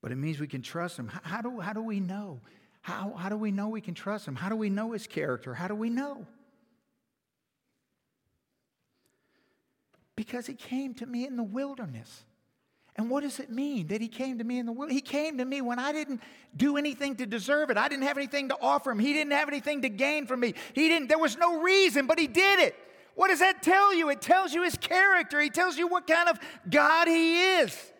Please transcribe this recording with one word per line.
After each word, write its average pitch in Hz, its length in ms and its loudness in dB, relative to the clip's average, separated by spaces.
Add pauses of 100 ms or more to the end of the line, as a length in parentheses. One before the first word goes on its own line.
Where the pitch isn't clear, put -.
But 113 100 -8
it 127 40 -6
means 147 220 -6
we 147 80 -6
can 139 140 -10
trust 170 380 -8
him. 113 140 -10
H-, 180 120 -12
how 185 160 -8
do, 240 180 -8
how 190 140 -8
do 220 80 -6
we 220 200 -4
know? 185 420 -8 (400)
How, 185 320 -8
how 180 160 -8
do 214 60 -4
we 214 140 -4
know 202 180 -4
we 220 120 -8
can 180 140 -10
trust 208 340 -8
him? 135 80 -8
How 180 140 -6
do 226 60 -4
we 214 120 -2
know 214 240 -2
his 220 140 -10
character? 127 480 -6
How 175 140 -8
do 208 60 -6
we 220 140 -4
know? 262 380 -6 (4000)
Because 240 300 -8
he 269 80 -8
came 262 400 -6
to 233 120 -10
me 247 200 -6
in 269 100 -8
the 240 60 -2
wilderness. 226 840 -8 (760)
And 226 120 -2
what 285 140 0
does 269 160 -8
it 262 100 -12
mean 247 380 -4
that 208 120 -2
he 226 80 -4
came 254 300 -6
to 226 60 -6
me 247 140 -2
in 247 60 -4
the 233 80 -4
wilderness? 269 240 -4
He 277 60 -2
came 302 340 -4
to 254 80 -2
me 269 160 -4
when 240 180 -2
I 269 140 -2
didn't 285 300 -6 (340)
do 285 220 2
anything 285 380 -4
to 247 100 -6
deserve 269 420 0
it. 233 80 2
I 233 120 2
didn't 277 160 -2
have 285 120 0
anything 277 320 -4
to - 100 -2
offer - 320 2
him. 220 80 -2
He 262 140 4
didn't 294 220 0
have 294 140 2
anything 285 340 -4
to 262 80 0
gain 277 360 0
from 247 140 -2
me. 240 140 0 (180)
He 311 160 4
didn't, 320 200 2
there 311 100 6
was 277 180 2
no 339 240 2
reason, 339 460 4
but 320 120 4
he 320 80 2
did 370 340 6
it. 262 140 4 (400)
What 381 140 4
does 339 120 4
that 370 220 4
tell 392 300 6
you? 330 160 2
It 285 140 -2
tells 359 320 4
you 339 80 0
his 349 140 0
character. 370 640 4
He 294 120 2
tells 339 260 0
you 339 120 0
what 349 180 0
kind 339 240 4
of - 80 0 (320)
God 302 360 6
he 339 520 4
is. - 420 -2